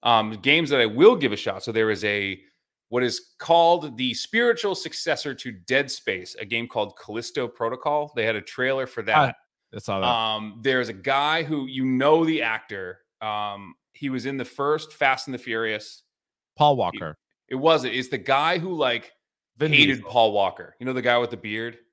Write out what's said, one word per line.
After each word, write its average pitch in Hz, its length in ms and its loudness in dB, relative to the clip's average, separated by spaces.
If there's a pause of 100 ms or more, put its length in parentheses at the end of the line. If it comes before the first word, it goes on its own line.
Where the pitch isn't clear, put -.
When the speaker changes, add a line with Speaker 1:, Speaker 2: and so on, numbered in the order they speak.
Speaker 1:
Um, 110 380 2
games 151 300 2
that 139 100 4
I 117 60 4
will 165 300 8
give 135 160 0
a 101 40 -2
shot. 95 260 -6
So 117 100 -8
there 110 180 2
is 107 140 -2
a, 101 360 -2 (480)
what 123 160 0
is 117 160 -2 (180)
called 165 580 4
the 123 180 -4
spiritual 233 600 0
successor - 580 -6
to 123 200 -12
Dead 127 400 -2
Space, 92 480 -6
a - 40 -10
game 117 220 -6
called 104 300 -4
Callisto 117 500 -8
Protocol. 147 680 -4
They 113 80 0
had 110 100 0
a 104 60 -4
trailer 131 480 -2
for - 140 -10
that. 107 140 2
Speaker 2:
I, - 600 -2
I - 20 -10
saw 98 220 -4
that. 117 80 0
Speaker 1:
Um, 110 520 -2
there's 127 280 0
a 110 40 -10
guy 143 520 0
who, 143 220 -4
you 131 180 -4
know, 139 400 4
the 160 180 0
actor, 101 560 -6 (220)
um, 104 560 -6 (160)
he 143 160 -8
was 127 160 -4
in 135 140 -4
the 123 60 -6
first 147 500 -2
Fast 135 320 0
and 131 80 -8
the 120 40 -8
Furious. 113 640 -6 (540)
Speaker 2:
Paul 147 180 4
Speaker 1:
He, 127 40 -2
Speaker 2:
Walker. 87 400 -4 (300)
Speaker 1:
it 131 80 -6
wasn't. 131 380 2
It's 127 140 -4
the 131 100 -4
guy 143 400 2
who, 180 160 -6
like, 127 380 -2 (460)
Speaker 2:
Vin 151 140 0
Speaker 1:
hated 143 240 6
Speaker 2:
Diesel. 110 140 -14
Speaker 1:
Paul 113 220 4
Walker. 92 480 -2
You 123 60 -8
know, 131 60 -4
the 127 100 -4
guy 123 160 4
with 120 120 0
the 117 60 -10
beard? 110 420 -8 (140)